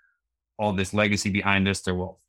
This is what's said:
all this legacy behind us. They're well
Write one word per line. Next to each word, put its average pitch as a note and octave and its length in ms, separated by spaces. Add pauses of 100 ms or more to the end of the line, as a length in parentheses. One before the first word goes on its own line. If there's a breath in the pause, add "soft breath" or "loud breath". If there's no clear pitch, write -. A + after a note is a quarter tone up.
(600)
all G#2 140
this F#2+ 200
legacy G#2 380
behind G2 360
us. G2 140
They're F#2 140
well F#2 340